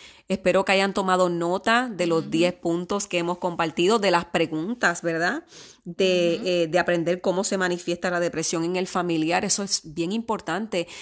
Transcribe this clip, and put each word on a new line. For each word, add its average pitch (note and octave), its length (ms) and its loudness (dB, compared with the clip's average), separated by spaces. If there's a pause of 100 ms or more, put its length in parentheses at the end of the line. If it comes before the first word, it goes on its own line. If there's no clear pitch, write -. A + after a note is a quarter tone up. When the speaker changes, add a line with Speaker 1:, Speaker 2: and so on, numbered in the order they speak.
(280)
Speaker 1:
Espero F#3+ 380 2
que G3+ 60 2
hayan G3 200 2
tomado F#3 380 2
nota F#3 580 0
de F3+ 180 -2
los E3 180 2
Speaker 2:
Ujú. - 60 -10
Speaker 1:
diez F3 220 2
puntos F3 540 -2
que F3+ 100 -4
hemos E3+ 220 -2
compartido, F3 600 0
de G3 120 2
las E3+ 160 2
preguntas, E3+ 760 -2
¿verdad? E3+ 440 -2 (420)
De, F3 540 2
Speaker 2:
Ujú. A#3+ 60 -6
Speaker 1:
eh, F3 200 2
de D#3+ 120 0
aprender F3 440 0
cómo F#3+ 220 0
se G3+ 120 -2
manifiesta F3 540 -2
la F3 100 0
depresión E3 440 -2
en F3+ 120 0
el F3+ 100 -2
familiar. E3+ 600 0
Eso G3+ 160 0
es E3+ 320 -4
bien E3+ 180 -2
importante. G#3 760 -4 (160)